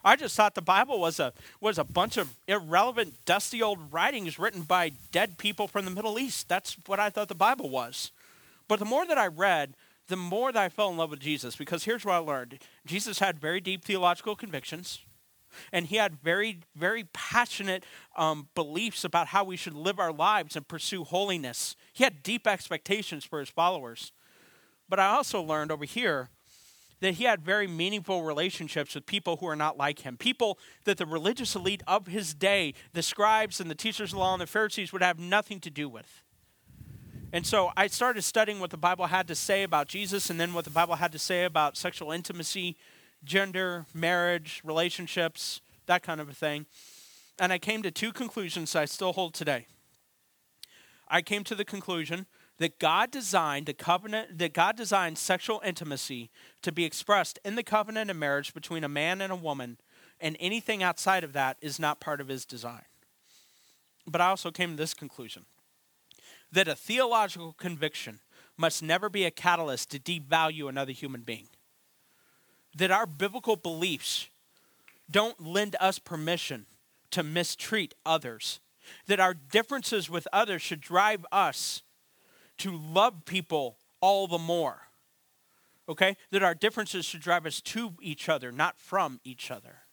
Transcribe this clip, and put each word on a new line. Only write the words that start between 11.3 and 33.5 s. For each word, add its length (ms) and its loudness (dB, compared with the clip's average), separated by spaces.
because 280 -6
here's 200 -2
what 100 2
I 40 4
learned. 400 -4
Jesus 360 -4
had 200 4
very 200 0
deep 240 -4
theological 520 2
convictions, 600 -10
and 140 0
he 100 0
had 240 2
very, 400 0
very 300 -2
passionate, 800 -2
um, 380 0
beliefs 480 -2
about 260 2
how 160 4
we 120 -6
should 160 -8
live 260 -2
our 140 2
lives 440 2
and 120 -8
pursue 360 -6
holiness. 680 -2
He 120 4
had 180 0
deep 240 -2
expectations 800 -2
for 160 -6
his 80 -8
followers. 640 -2
But 100 4
I 60 10
also 340 4
learned 320 0
over 140 -4
here 420 0
that 160 2
he 100 -4
had 160 4
very 260 0
meaningful 560 -2
relationships 720 -4
with 120 -10
people 320 -2
who 80 -6
are 100 -2
not 220 0
like 220 0
him, 180 -10
people 400 0
that 140 2
the 80 -2
religious 500 -2
elite 300 -2
of 220 2
his 260 -4
day, 400 2
the 100 -2
scribes 560 2